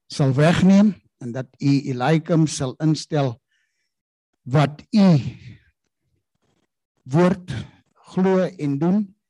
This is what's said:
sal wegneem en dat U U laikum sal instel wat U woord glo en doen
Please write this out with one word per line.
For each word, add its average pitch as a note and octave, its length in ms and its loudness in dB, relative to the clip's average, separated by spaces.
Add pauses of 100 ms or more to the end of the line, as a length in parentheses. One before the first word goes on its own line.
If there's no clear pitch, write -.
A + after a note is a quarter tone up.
(120)
sal C3+ 240 0
wegneem F#3 600 4 (260)
en A#2+ 100 -10
dat B2+ 160 -10 (120)
U C#3 120 0 (200)
U - 20 -6
laikum D#3 540 0
sal C3+ 360 -8
instel C#3+ 580 -4 (1000)
wat C#3+ 380 -2 (100)
U G#3 140 4 (2000)
woord F3+ 420 0 (580)
glo F#3 320 0
en C#3+ 360 -6
doen F#3+ 360 -2 (140)